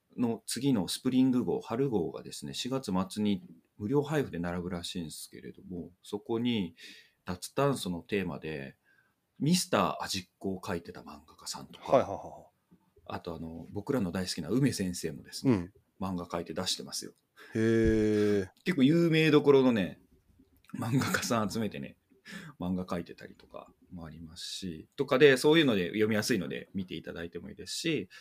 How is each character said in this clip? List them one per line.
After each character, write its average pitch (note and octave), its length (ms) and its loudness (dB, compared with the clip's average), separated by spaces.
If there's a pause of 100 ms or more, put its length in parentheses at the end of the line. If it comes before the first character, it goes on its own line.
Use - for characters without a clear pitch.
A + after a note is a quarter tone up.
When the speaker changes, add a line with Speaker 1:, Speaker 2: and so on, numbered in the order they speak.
(180)
Speaker 1:
の A#2 280 0
次 C3+ 260 0
の F#2+ 160 2
ス - 140 -6
プ B2+ 100 -2
リ B2+ 100 4
ン C3 100 6
グ B2 120 2
号、 D#2 160 0
春 C3 300 -2
号 F2+ 240 0
が - 100 -12
で - 80 -14
す - 140 -12
ね、 C#2+ 80 -10
四 - 160 -6
月 B2+ 240 -4 (160)
末 G#2+ 120 -6
に G2+ 220 0 (340)
無 G#2 120 -6
料 C#3+ 140 2
配 C#3+ 200 -2
布 F#2+ 80 -8
で E2+ 80 -8
並 F2 220 -4
ぶ F2 80 -6
ら F2+ 160 -6
し - 140 -8
い - 20 -6
ん D#2+ 40 -6
で D2+ 60 -12
す - 180 -16
け - 120 -18
れ - 100 -16
ど - 120 -20
も、 F2 260 -12 (120)
そ - 180 -8
こ A#2 200 -2
に A2+ 340 0 (520)
脱 - 300 -10
炭 C3+ 220 2
素 G2 120 -6
の E2+ 120 -6
テ G2 220 -2
ー F2 40 -4
マ C#2+ 120 -8
で、 C#2+ 360 -10 (640)
ミ D#3+ 160 4
ス - 140 0
タ F#2+ 300 2
ー - 40 -4
味 - 160 -4
っ F2+ 40 -10 (160)
子 G2 160 -4
を F#2 60 -12
描 F#2+ 160 -6
い E2+ 40 -6
て - 120 -16
た - 80 -16
漫 - 260 -18
画 - 80 -20
家 - 120 -16
さ - 140 -10
ん C2 60 -16
と - 120 -20
か、 - 120 -4
Speaker 2:
は C#3 80 6
い - 20 4
は F#2 60 -2
い - 40 -10
は F#2+ 40 -6
い F#2 40 -10
は - 40 -14
い。 - 540 -20 (300)
Speaker 1:
あ G2 120 -6
と、 E2+ 160 -8
あ D#2 40 -12
の、 E2 320 -10
僕 G2+ 220 -4
ら B2+ 60 2
の F#2 120 0
大 F#2 140 -2
好 - 60 -6
き F2+ 100 -6
な D2+ 80 -8
梅 B2+ 220 4
先 F2+ 240 -2
生 D#2+ 160 -6
も C2 120 -12
で - 100 -20
す - 120 -6
ね、 C3+ 80 6
Speaker 2:
う - 20 6
ん。 F2+ 160 -4 (280)
Speaker 1:
漫 F#2+ 160 -4
画 F2 100 -6
描 E2+ 160 -4
い E2+ 40 -6
て E2 80 -10
出 F2+ 140 -4
し - 100 -2
て - 60 -12
ま C#2+ 100 -14
す - 120 -8
よ。 - 60 -14 (420)
Speaker 2:
へ A2+ 60 -2
ー。 G#2+ 880 4 (160)
Speaker 1:
結 F#3 140 0
構 C3 60 6
有 E3+ 260 6
名 D#3+ 220 6
ど D3 100 8
こ C#3+ 100 6
ろ C3+ 120 10
の B2+ 80 6
ね、 G2+ 280 0 (800)
漫 A#2 180 0
画 G#2+ 140 2
家 - 120 0
さ A2+ 200 2
ん G2+ 60 -2
集 A2 100 -4
め G#2+ 100 -2
て C#2+ 100 -10
ね、 - 180 -12 (640)
漫 F2+ 160 -2
画 F2+ 100 -4
描 F2 160 -4
い - 20 -8
て - 100 -14
た - 120 -18
り - 100 -18
と - 100 -20
か - 220 -18 (240)
も E2 140 -14
あ D2+ 40 -14
り D#2 120 -16
ま E2 160 -16
す - 40 -14
し、 - 540 -10
と C3+ 100 -2
か C3 140 2
で、 C#3 180 10
そ D3 160 6
う E3 60 8
い D#3+ 40 6
う - 20 6
の B2 100 4
で F2+ 120 2
読 G#2+ 200 2
み A2 80 2
や G#2+ 80 2
す B2+ 100 0
い G2+ 60 2
の D#2+ 80 -4
で - 260 -10
見 F#2+ 120 -4
て - 100 -10
い D#2+ 80 -10
た - 100 -12
だ E2+ 100 -10
い E2+ 60 -10
て F2 100 -10
も D#2+ 100 -14
い E2 40 -16
い - 20 -18
で - 120 -16
す - 60 -10
し、 C#3+ 360 -4 (120)